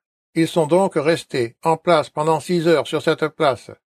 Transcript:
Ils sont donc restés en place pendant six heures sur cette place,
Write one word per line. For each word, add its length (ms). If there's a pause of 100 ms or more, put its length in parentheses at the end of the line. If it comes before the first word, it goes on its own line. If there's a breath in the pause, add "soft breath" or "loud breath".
(340)
Ils 140
sont 180
donc 300
restés 680
en 140
place 340
pendant 300
six 260
heures 200
sur 140
cette 280
place, 420 (160)